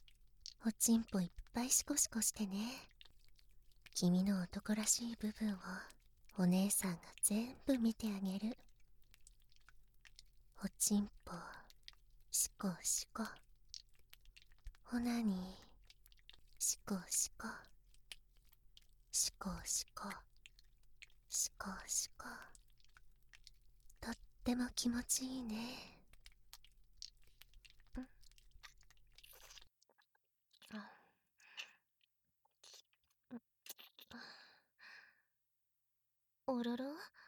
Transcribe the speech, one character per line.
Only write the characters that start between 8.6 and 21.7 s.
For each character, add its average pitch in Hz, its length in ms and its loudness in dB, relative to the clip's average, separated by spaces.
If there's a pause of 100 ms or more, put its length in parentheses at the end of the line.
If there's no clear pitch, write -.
お 196 140 -2
ち - 180 6
ん 202 140 6 (160)
ぽ、 - 80 -6 (960)
シ - 220 0
コ - 180 0 (140)
シ - 240 0
コ。 - 160 -4 (1700)
オ 240 80 2
ナ 240 220 2
ニ 208 140 4
ー、 - 20 -2 (1200)
シ - 220 2
コ - 160 -2 (140)
シ - 280 2
コ。 220 100 -6 (1600)
シ - 220 4
コ - 180 -6 (120)
シ - 300 0
コ。 - 160 -6 (1200)
シ - 300 2
コ 196 100 -4 (160)